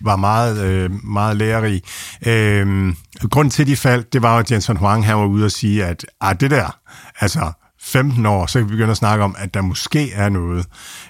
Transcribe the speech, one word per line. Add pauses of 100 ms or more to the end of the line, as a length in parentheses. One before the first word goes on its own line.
var
meget,
øh,
meget
lærerig. (440)
Øh, (360)
grunden
til,
de
faldt,
det
var
jo,
at
Jensen
Huang,
han
var
ude
at
sige,
at, (160)
"Ah,
det
der, (400)
altså, (300)
femten
år,
så
kan
vi
begynde
at
snakke
om,
at
der
måske
er
noget." (440)